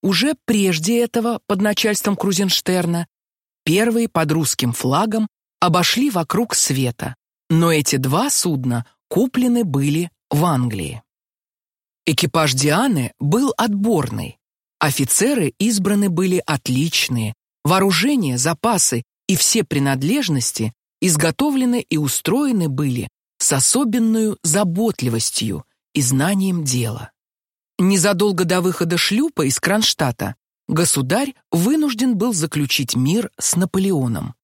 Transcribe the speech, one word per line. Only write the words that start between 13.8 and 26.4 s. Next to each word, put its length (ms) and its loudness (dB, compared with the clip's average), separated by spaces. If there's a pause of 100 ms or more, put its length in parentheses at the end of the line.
Офицеры 800 0
избраны 520 0
были 360 0
отличные. 880 -2 (300)
Вооружение, 720 2
запасы 640 0 (260)
и 80 2
все 280 2
принадлежности 1080 -2 (280)
изготовлены 800 0
и 160 -4
устроены 720 0
были 400 -2 (300)
с 140 -2
особенною 920 2
заботливостью 1200 -2 (300)
и 80 2
знанием 600 0